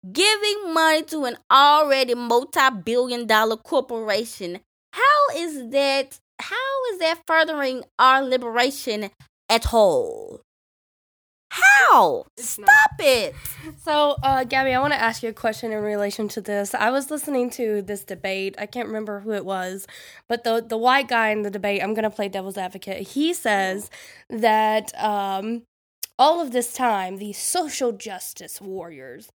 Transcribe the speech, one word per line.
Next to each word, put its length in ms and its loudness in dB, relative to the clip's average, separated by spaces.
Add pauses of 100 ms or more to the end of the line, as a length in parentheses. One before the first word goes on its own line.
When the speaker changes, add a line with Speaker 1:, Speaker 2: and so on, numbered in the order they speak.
(120)
Speaker 1:
Giving 600 0
money 300 2
to 220 -6
an 120 -6 (140)
already 640 4
multi-billion 1120 0
dollar 300 2
corporation, 1040 -4 (320)
how 420 2
is 340 -6
that, 480 0 (220)
how 540 -4
is 60 -10
that 280 0
furthering 560 0 (160)
our 240 6
liberation 880 -2 (380)
at 240 2
all? 680 2 (1080)
How? 760 6 (120)
Speaker 2:
It's 140 -10
Speaker 1:
Stop 160 -2 (320)
Speaker 2:
not. 80 2
Speaker 1:
it. 280 2 (480)
Speaker 2:
So, 380 2
uh, 220 0
Gabby, 300 0
I 60 2
wanna 160 2
ask 280 -2
you 60 -4
a 40 -10
question 380 -4
in 100 -4
relation 480 -2
to 120 -8
this. 340 -4
I 160 2
was 180 -4
listening 420 -2
to 300 -2
this 220 -10
debate. 560 -6
I 80 -8
can't 200 -8
remember 340 -8
who 100 -8
it 140 -4
was, 420 -6 (400)
but 160 -4
the, 220 0
the 120 -6
white 300 4
guy 220 2
in 120 0
the 80 -4
debate, 320 -2
I'm 120 -2
gonna 180 -2
play 180 -6
devil's 280 -8
advocate. 520 -10
He 240 0
says 560 -2 (400)
that, 640 2 (100)
um, 600 -4 (560)
all 200 6
of 120 -4
this 220 -2
time, 440 -2
the 160 -10
social 600 -4
justice 680 -14
warriors 760 -14